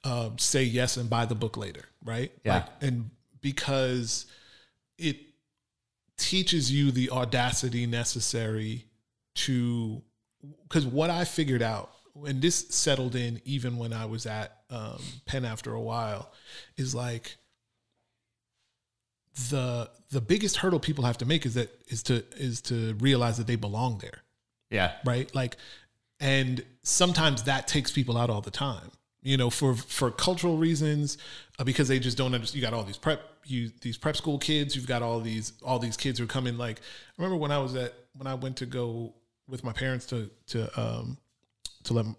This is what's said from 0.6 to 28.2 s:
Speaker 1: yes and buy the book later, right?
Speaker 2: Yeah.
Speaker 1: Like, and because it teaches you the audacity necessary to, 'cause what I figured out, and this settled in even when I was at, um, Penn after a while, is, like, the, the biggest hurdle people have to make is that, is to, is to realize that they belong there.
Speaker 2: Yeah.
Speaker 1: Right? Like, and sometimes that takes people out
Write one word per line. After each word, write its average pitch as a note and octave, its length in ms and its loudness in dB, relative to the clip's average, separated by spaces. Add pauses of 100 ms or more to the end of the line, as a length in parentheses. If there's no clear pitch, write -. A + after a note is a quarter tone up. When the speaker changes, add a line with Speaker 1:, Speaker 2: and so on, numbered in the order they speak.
Speaker 1:
yes B2 340 2
and A#2+ 140 -4
buy A#2 140 4
the A2+ 100 -2
book A2+ 220 -2
later, G2+ 300 -10 (180)
right? A2+ 260 -4 (140)
Speaker 2:
Yeah. G2 100 4
Speaker 1:
Like, F2 120 2 (160)
and A#2+ 280 -2 (300)
because C3 840 0 (720)
it D#3+ 180 0 (1000)
teaches E3+ 520 2
you C#3+ 220 6
the B2+ 180 2
audacity B2 760 2
necessary A2+ 960 -2 (520)
to, A#2+ 680 0 (680)
'cause D3 180 2
what D3 240 2
I E3+ 140 2
figured C3 380 2
out, A2 280 -2 (360)
and C3+ 140 0
this E3+ 280 2
settled C3 480 2
in A#2+ 280 -2
even B2 340 -2
when A#2 140 -4
I A2+ 120 -4
was A2 220 -6
at, G#2+ 440 -6
um, A#2 320 -8 (220)
Penn C3 200 -2
after A2+ 280 -6
a A2+ 80 -4
while, A2+ 500 -4 (460)
is, C3 180 -2
like, A#2+ 440 -6 (2000)
the, B2 380 -2 (220)
the C3+ 100 0
biggest G3 360 2
hurdle F3+ 240 2
people C#3+ 240 0
have A#2+ 140 2
to A#2+ 60 -4
make D3 220 2
is A#2 80 -2
that, A#2+ 160 0 (160)
is A#2 160 -6
to, A#2+ 220 2 (120)
is B2 240 -4
to A2+ 340 -2
realize A#2+ 420 4
that A#2 100 -2
they B2 80 2
belong A2 440 0
there. - 240 -14 (460)
Speaker 2:
Yeah. F#2 260 2 (100)
Speaker 1:
Right? B2 280 0
Like, B2+ 240 -2 (640)
and C3+ 460 2 (180)
sometimes D#3 640 4
that C3+ 240 0
takes C#3+ 240 0
people A#2+ 260 2
out A#2+ 120 2